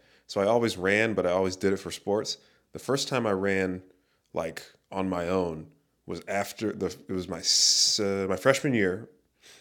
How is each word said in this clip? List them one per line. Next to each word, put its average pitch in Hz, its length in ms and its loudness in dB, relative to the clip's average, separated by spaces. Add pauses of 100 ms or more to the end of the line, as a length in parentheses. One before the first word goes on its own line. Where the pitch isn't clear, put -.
(260)
So - 140 -2
I 98 60 4
always 113 300 2
ran, 104 380 2
but 92 120 2
I 90 40 2
always 92 260 2
did 98 160 2
it 95 60 0
for 85 120 -10
sports. - 480 -2 (340)
The - 60 -14
first 139 300 -2
time 120 180 -2
I 104 60 2
ran, 95 500 0 (520)
like, 82 280 -6 (280)
on 95 180 -2
my 87 200 -2
own 85 380 -2 (380)
was 87 240 -10
after 101 440 -4
the, 92 220 -6 (140)
it 95 40 -8
was 92 140 -4
my 90 120 -8
s-, - 600 2
uh, 98 300 0
my 95 80 0
freshman 135 380 2
year 101 340 0 (520)